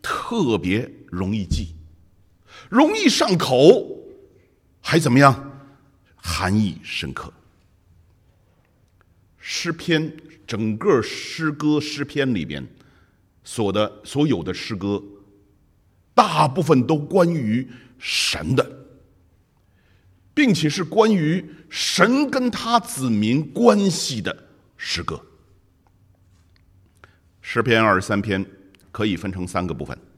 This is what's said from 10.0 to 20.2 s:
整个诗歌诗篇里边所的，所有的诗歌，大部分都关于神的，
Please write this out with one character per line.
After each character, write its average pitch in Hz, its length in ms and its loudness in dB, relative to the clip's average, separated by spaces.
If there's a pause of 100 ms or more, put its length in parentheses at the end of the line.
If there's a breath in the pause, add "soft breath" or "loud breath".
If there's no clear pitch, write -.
整 110 300 -2
个 165 220 2
诗 - 520 -6
歌 151 280 0
诗 147 240 -8
篇 135 300 -2
里 90 100 -2
边 67 240 -10 (760 soft breath)
所 104 280 -2
的， 104 320 -2
所 147 240 0
有 110 160 0
的 90 80 -6
诗 - 240 -8
歌， 98 260 -4 (1120)
大 156 340 4
部 147 140 -2
分 135 260 4
都 156 100 2
关 170 320 2
于 127 380 -2 (320 loud breath)
神 - 560 -4
的， - 320 -2 (1500)